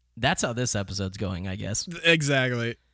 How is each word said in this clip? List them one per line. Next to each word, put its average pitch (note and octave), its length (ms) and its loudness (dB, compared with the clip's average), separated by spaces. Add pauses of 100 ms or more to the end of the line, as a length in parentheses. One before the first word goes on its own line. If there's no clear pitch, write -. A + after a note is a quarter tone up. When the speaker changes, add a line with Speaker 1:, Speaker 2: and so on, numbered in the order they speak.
(160)
Speaker 1:
that's C3+ 260 2
how B2+ 100 0
this A#2+ 220 0
episode's G2 420 -2
going, F#2 300 -4
I F#2+ 80 -6
guess. G#2 320 -4 (180)
Speaker 2:
Exactly. C3 680 2 (180)